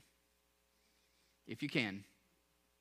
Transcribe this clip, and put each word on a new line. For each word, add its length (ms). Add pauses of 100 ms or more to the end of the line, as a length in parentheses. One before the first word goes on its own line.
(1500)
If 160
you 60
can, 340 (760)